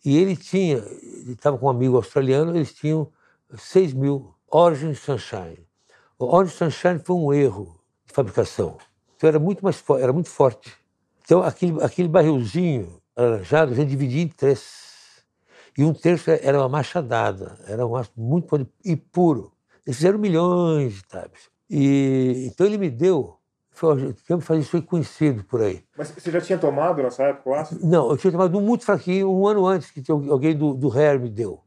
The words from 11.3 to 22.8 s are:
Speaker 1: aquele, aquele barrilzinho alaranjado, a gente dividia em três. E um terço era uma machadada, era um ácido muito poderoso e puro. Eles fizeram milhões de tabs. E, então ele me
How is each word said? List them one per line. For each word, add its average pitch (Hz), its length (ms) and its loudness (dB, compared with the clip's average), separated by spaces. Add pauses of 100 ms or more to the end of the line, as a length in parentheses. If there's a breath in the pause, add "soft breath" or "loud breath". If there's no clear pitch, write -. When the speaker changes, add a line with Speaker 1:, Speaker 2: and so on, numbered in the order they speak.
Speaker 1:
aquele, 170 400 -2
aquele 175 240 -2
barrilzinho 147 920 0 (160)
alaranjado, 120 560 0
a 117 40 -2
gente 139 140 0
dividia 139 340 -2
em 165 40 -2
três. - 600 -4 (920 soft breath)
E 139 60 2
um 160 100 2
terço 165 380 0
era 139 260 2
uma 135 100 2
machadada, 113 1000 -4
era 113 180 -4
um 117 100 -4
ácido 120 240 -8
muito 156 280 -2
poderoso 139 260 -2 (100)
e 170 120 -2
puro. 165 560 0 (340)
Eles 123 120 -6
fizeram 180 200 2
milhões 170 800 0
de 95 80 -20
tabs. - 480 -18 (180)
E, 135 800 2
então 180 140 0
ele 208 140 0
me 185 100 -2